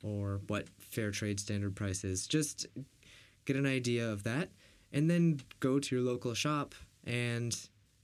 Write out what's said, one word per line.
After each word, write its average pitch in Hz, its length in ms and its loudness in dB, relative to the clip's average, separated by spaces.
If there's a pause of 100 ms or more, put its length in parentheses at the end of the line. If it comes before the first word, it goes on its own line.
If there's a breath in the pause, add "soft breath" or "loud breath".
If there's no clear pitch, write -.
or 101 440 -2
what - 220 -2 (100)
fair 107 320 -2
trade 101 280 -2
standard 101 380 -2
price 98 260 -2
is. 92 240 -2
Just - 400 0 (760 loud breath)
get 135 120 0
an 139 100 2
idea 120 440 2
of 101 140 -4
that, 123 260 -2 (400 soft breath)
and 156 200 4
then 170 300 6 (200)
go 135 180 4
to 139 160 0
your 123 100 4
local 123 300 0
shop 147 400 -2 (300)
and, 120 640 -2 (360)